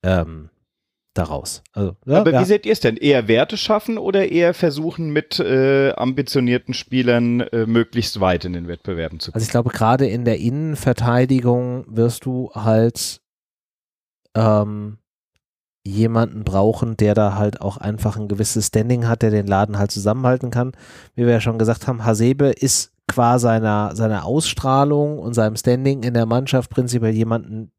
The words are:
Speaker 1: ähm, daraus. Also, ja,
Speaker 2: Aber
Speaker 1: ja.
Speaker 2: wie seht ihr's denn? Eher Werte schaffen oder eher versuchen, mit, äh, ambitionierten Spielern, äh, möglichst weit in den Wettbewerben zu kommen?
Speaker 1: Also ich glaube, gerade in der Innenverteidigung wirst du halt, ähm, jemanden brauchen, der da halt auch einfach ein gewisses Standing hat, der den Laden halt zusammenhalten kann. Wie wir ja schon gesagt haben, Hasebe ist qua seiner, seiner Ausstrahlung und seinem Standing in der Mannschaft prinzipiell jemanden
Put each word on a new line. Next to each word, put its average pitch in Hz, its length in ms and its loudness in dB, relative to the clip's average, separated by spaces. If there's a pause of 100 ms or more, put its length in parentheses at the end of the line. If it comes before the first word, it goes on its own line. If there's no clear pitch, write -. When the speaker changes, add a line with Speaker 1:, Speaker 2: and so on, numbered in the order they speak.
Speaker 1:
ähm, 80 460 -2 (640)
daraus. 78 460 -6 (100)
Also, 98 220 -4 (120)
ja, 156 160 4
Speaker 2:
Aber 170 100 4
Speaker 1:
ja. 131 80 4
Speaker 2:
wie 190 40 4
seht 208 220 2
ihr's 214 140 0
denn? 113 160 2
Eher 131 320 2
Werte 117 280 2
schaffen 214 420 -2
oder 196 340 0
eher 170 200 4
versuchen, 160 580 -2
mit, 151 280 -4
äh, 135 540 2
ambitionierten 127 840 -2
Spielern, 120 680 0
äh, 113 260 -2
möglichst 113 520 0
weit 92 260 2
in 90 80 -6
den 85 140 -8
Wettbewerben 82 540 -8
zu - 100 -12
kommen? - 60 -8
Speaker 1:
Also 110 80 -2
ich 107 80 -8
glaube, 120 180 0
gerade 123 380 2
in 117 160 -4
der 113 160 0
Innenverteidigung 123 1500 0
wirst 117 380 0
du 127 280 -4
halt, 113 680 0 (1120)
ähm, 107 640 0 (880)
jemanden 113 560 0
brauchen, 107 540 0
der 104 180 4
da 104 220 2
halt 104 240 -2
auch 98 160 -6
einfach 104 400 -4
ein 107 100 -6
gewisses 104 400 -2
Standing 120 400 0
hat, 117 160 0
der 110 80 4
den 104 160 0
Laden 101 320 0
halt 101 140 -2
zusammenhalten 123 580 0
kann. 120 220 -2 (420)
Wie 120 120 0
wir 120 80 6
ja 110 60 2
schon 113 180 -2
gesagt 113 280 0
haben, 117 180 -4
Hasebe 120 420 2
ist - 440 -2 (160)
qua 123 320 2
seiner, 110 560 0
seiner 107 300 -2
Ausstrahlung 147 960 0
und 117 140 -8
seinem 110 200 2
Standing 131 480 0
in 120 120 -2
der 117 120 2
Mannschaft 123 440 0
prinzipiell 120 420 0
jemanden 110 680 -4